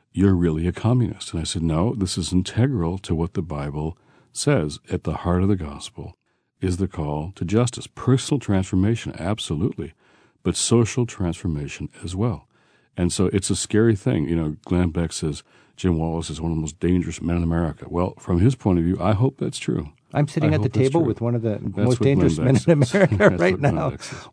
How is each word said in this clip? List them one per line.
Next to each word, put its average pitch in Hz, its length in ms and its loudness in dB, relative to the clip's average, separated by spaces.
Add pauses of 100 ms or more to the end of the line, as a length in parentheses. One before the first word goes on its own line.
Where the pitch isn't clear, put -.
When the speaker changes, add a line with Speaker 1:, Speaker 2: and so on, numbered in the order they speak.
(120)
Speaker 1:
you're 98 240 4
really 82 320 2
a 90 40 0
communist." 110 600 0
And 82 80 -4
I 78 40 -4
said, 82 180 -4
"No, 82 320 0
this 95 240 -2
is 85 140 -4
integral 92 680 0
to - 160 -4
what 85 180 -2
the 98 80 -4
Bible 76 560 -6 (340)
says. 82 480 0 (120)
At 90 140 -4
the 82 120 -4
heart 87 260 0
of 98 60 2
the 104 60 2
gospel - 600 -10 (440)
is 90 160 -2
the 92 100 -2
call 76 480 -6
to - 80 -6
justice. 113 440 0
Personal - 520 0
transformation, 98 800 0
absolutely, 82 760 -4 (500)
but - 120 0
social 117 500 2
transformation 82 840 -6 (140)
as 90 120 -8
well." 98 320 -4 (480)
And 90 160 0
so 95 160 0
it's 98 220 0
a 98 60 0
scary 110 400 2
thing. 92 340 -2
You 85 60 -2
know, 76 280 -2
Glenn 90 280 2
Beck 85 200 -2
says, 76 320 -6 (320)
"Jim 87 220 0
Wallis 82 320 -4
is 76 100 -10
one 82 120 -2
of 80 60 0
the 80 40 -2
most 78 180 -8
dangerous 87 420 0
men 85 140 0
in 85 80 0
America." 82 460 -2
Well, 87 280 -2
from 87 220 0
his 123 160 4
point 90 240 2
of 82 60 2
view, 87 160 0
I 95 100 2
hope 120 280 2
that's - 200 -6
true. 76 300 -4 (240)
Speaker 2:
I'm 151 160 0
sitting 113 220 0
Speaker 1:
I - 40 4
Speaker 2:
at - 60 2
the - 80 0
Speaker 1:
hope - 40 -10
that's 127 140 4
Speaker 2:
table 160 140 2
Speaker 1:
true. 143 60 2
Speaker 2:
with 107 120 -2
one 120 160 0
of 113 60 -2
the 110 200 -2
Speaker 1:
That's 101 140 -6
Speaker 2:
most 104 120 2
Speaker 1:
what 123 120 4
Glenn 135 200 4
Speaker 2:
dangerous 85 180 4
Speaker 1:
Beck - 80 0
Speaker 2:
men 131 100 4
in - 60 2 (240)
Speaker 1:
says. - 80 -2
<laughs> - 0 -
Speaker 2:
America 165 240 4
Speaker 1:
That's 190 240 6
Speaker 2:
right 185 120 4
Speaker 1:
what - 80 -4
Glenn 139 140 2
Speaker 2:
now. 80 140 -2
Speaker 1:
Beck - 140 -10
says. - 160 -14 (140)